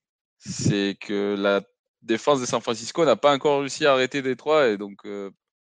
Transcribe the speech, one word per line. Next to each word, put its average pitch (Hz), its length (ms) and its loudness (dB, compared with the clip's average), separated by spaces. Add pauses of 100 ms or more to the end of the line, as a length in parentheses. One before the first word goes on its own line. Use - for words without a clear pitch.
(380)
c'est 98 600 -2
que 101 380 -4
la 101 240 2 (400)
défense 127 380 0
de 123 60 -6
San 120 140 -4
Francisco 117 440 -4
n'a 131 100 4
pas 143 180 4
encore 143 280 0
réussi 143 260 -4
à 143 60 6
arrêter 131 300 0
Détroit, 135 460 2
et 104 80 2
donc, 101 300 -12
euh, 101 240 -10 (340)